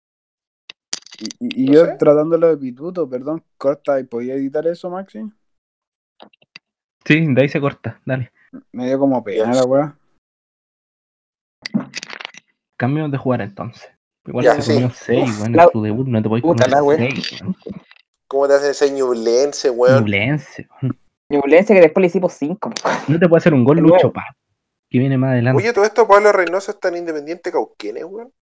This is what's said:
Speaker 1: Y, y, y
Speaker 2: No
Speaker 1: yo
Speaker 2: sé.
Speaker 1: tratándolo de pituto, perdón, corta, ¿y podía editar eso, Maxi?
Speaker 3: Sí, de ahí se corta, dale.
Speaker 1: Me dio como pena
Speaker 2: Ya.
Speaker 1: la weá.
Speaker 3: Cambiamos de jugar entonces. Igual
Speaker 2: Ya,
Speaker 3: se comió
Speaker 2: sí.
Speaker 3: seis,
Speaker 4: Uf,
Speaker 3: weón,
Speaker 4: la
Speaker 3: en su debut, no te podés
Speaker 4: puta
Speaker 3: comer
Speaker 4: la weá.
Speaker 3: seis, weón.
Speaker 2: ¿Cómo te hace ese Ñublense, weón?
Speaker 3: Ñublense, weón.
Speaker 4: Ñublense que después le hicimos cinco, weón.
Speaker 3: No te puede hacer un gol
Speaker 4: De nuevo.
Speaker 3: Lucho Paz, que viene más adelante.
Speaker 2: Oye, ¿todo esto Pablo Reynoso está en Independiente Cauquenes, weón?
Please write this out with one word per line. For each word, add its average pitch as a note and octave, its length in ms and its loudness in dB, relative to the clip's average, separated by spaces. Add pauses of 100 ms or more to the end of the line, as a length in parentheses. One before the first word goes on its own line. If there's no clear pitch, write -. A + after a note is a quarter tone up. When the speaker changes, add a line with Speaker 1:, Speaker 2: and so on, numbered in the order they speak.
(1200)
Speaker 1:
Y, G#2+ 40 -14 (140)
y, B2 260 -8
y - 20 -2
Speaker 2:
No C#3 80 2
Speaker 1:
yo D#3+ 100 8
Speaker 2:
sé. E3+ 120 -4
Speaker 1:
tratándolo D#3 520 2
de D#3+ 80 0
pituto, C#3+ 520 -10
perdón, C3 360 -10 (120)
corta, C#3 440 -4
¿y C3 40 -12
podía B2 300 -10
editar C#3 320 -6
eso, F3 240 -8
Maxi? G3 300 -14 (1800)
Speaker 3:
Sí, D#3+ 300 2
de B2 80 4
ahí C#3+ 60 0
se D3 120 -6
corta, C#3 440 -8
dale. C3 280 -8 (400)
Speaker 1:
Me B2 140 -10
dio C3+ 120 -2
como C3+ 240 0
pena A2 300 -4
Speaker 2:
Ya. B2+ 80 0
Speaker 1:
la B2+ 40 2
weá. C#3 320 -2 (2750)
Speaker 3:
Cambiamos D3 360 -2
de C#3 60 -6
jugar B2 240 -4
entonces. - 460 -14 (380)
Igual B2 180 -6
Speaker 2:
Ya, B2+ 160 2
Speaker 3:
se A2+ 140 -2
comió B2+ 160 0
Speaker 2:
sí. - 140 -18
Speaker 3:
seis, B2+ 260 0
Speaker 4:
Uf, G#2 100 -8
Speaker 3:
weón, A2 120 -4
Speaker 4:
la E3 120 6
Speaker 3:
en F3 60 8
su A2 120 -2
debut, G#2+ 260 -4
no A2+ 140 0
te A2 60 -2
podés A2+ 140 0
Speaker 4:
puta D3+ 220 2
Speaker 3:
comer B2+ 120 0
Speaker 4:
la D3 60 4
weá. D3 160 2
Speaker 3:
seis, - 440 -6
weón. F3 140 -8 (720)
Speaker 2:
¿Cómo C#3 220 0
te C#3 60 6
hace C#3+ 160 2
ese C#3 200 0
Ñublense, B2+ 800 0
weón? B2 300 4
Speaker 3:
Ñublense, A2 680 -4 (140)
weón. B2+ 160 -6 (300)
Speaker 4:
Ñublense D3 460 2
que F#3+ 60 8
después E3 200 6
le F#3 80 2
hicimos F3+ 240 -2
cinco, - 380 -8 (140)
weón. - 140 -4 (100)
Speaker 3:
No D#3 120 0
te F3+ 80 4
puede E3 100 6
hacer D#3+ 160 4
un B2+ 100 4
gol C#3+ 120 4
Speaker 4:
De E3 60 2
nuevo. D#3+ 140 6
Speaker 3:
Lucho D3+ 160 4
Paz, - 220 -12 (560)
que B2+ 80 0
viene C3+ 200 0
más C3 140 0
adelante. B2+ 300 2
Speaker 2:
Oye, A#3 100 -2
¿todo G3 140 2
esto A3 200 2
Pablo G3+ 260 6
Reynoso F#3+ 400 -2
está - 160 -6
en F3 100 -4
Independiente D#3+ 520 -8
Cauquenes, A2+ 540 -8
weón? A3 280 -18 (200)